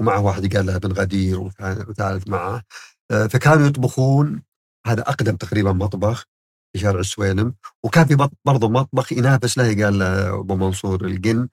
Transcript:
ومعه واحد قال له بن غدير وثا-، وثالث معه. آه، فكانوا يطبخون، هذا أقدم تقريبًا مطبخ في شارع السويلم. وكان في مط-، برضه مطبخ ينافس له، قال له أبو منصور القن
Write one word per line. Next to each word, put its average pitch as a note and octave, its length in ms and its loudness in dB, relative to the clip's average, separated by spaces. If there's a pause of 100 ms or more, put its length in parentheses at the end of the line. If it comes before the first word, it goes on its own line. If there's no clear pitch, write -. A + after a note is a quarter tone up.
ومعه G#2 200 0
واحد G2 360 -2
قال G2 100 2
له F#2 120 -2
بن F#2 140 -4
غدير F#2+ 480 0
وثا-، G2 480 -8
وثالث G2 400 -6
معه. G2 340 -6 (480)
آه، A2 160 2
فكانوا D3 400 4
يطبخون، C#3 760 2 (440)
هذا A2 160 0
أقدم G#2+ 340 -2
تقريبًا G2 360 0
مطبخ G2+ 520 -2 (480)
في F2 100 -6
شارع G2 180 0
السويلم. G2 540 -2 (300)
وكان D#3 220 4
في D3 100 4
مط-، C#3 180 0 (100)
برضه A#2+ 240 2
مطبخ C3 440 0
ينافس B2 460 2
له، G#2+ 260 2
قال G2+ 140 2
له F#2+ 420 0
أبو F#2+ 160 -4
منصور F#2+ 500 -2
القن A2+ 460 -2